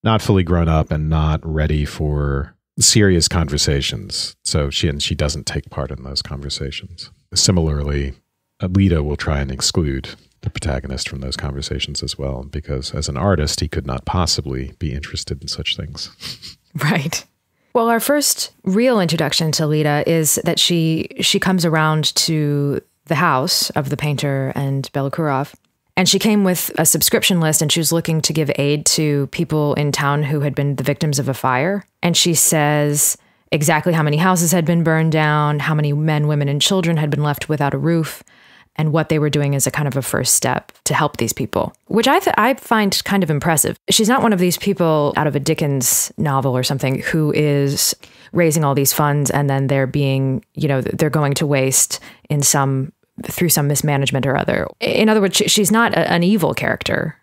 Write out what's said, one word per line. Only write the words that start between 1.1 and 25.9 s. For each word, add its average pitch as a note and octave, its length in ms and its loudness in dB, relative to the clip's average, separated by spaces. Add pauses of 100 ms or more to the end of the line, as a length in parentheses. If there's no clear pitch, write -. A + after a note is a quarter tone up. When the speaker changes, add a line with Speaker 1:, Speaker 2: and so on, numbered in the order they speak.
Speaker 1:
ready D2+ 400 -2
for D2 680 -4 (240)
serious F#2+ 500 4
conversations. C#2 1160 -2
So C#2+ 260 -2
she, - 180 -2
and C#2+ 140 -4
she - 120 -4
doesn't D2 320 -4
take - 240 -8
part C2 200 -8
in C2+ 140 -12
those C2+ 180 -8
conversations. - 880 -12 (240)
Similarly, D2 800 0 (480)
Lita F#2 400 2
will D2 140 -4
try D2 240 -2
and C2+ 100 -4
exclude C2+ 600 -2 (320)
the - 80 -6
protagonist C2 580 -6
from C#2 120 -10
those C2 160 -8
conversations C#2+ 680 -6
as C#2 120 -8
well, C2+ 280 -6
because C#2 500 -8
as D#2 140 -4
an C#2+ 80 -6
artist, D#2 420 0
he - 80 -2
could - 200 -6
not C2 180 -6
possibly C#2 760 -4
be D2+ 140 -4
interested - 500 -8
in D#2+ 60 -14
such - 280 -6
things. - 340 -10 (520)
<laughs> C#3+ 220 -8
Speaker 2:
Right. D3+ 400 -2 (480)
Well, A#3 160 2
our A#3 120 2
first - 520 0 (120)
real A3+ 360 4
introduction D#3+ 520 0
to D#3 140 0
Lita D3+ 400 2
is D#3+ 380 2
that E3+ 160 0
she, D#3+ 480 2 (120)
she - 200 0
comes F#3 240 2
around D#3 520 2
to D3 640 0 (260)
the - 80 -2
house D3 560 2
of C#3+ 180 -4
the C#3+ 80 -2
painter C#3 580 -2
and C#3 380 -4
Belokurov, C#3 600 -2 (420)